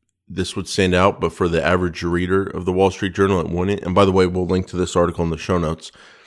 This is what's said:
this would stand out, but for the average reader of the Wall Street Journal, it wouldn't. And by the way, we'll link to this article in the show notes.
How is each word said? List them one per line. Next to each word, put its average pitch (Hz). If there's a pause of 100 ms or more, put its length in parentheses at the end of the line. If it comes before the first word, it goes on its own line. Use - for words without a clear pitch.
(280)
this 90
would 95
stand 92
out, 95
but 85
for 87
the 82
average 90
reader 90
of 90
the 92
Wall 95
Street 92
Journal, 98
it 80
wouldn't. 90
And 90
by 98
the 95
way, 92
we'll 90
link 92
to 90
this 90
article 87
in 82
the 80
show 92
notes. 82 (360)